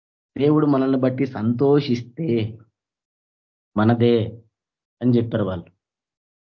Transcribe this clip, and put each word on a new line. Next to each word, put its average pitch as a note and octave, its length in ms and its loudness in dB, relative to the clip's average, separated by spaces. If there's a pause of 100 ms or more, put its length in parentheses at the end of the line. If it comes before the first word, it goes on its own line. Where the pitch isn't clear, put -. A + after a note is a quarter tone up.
(380)
దేవుడు D3+ 280 2
మనల్ని C3+ 320 0
బట్టి B2+ 280 -2
సంతోషిస్తే A#2+ 1300 -2 (1200)
మనదే" A2+ 640 0 (580)
అని A#2+ 160 2
చెప్పారు A2+ 260 -2
వాళ్ళు. F#2 280 -8 (680)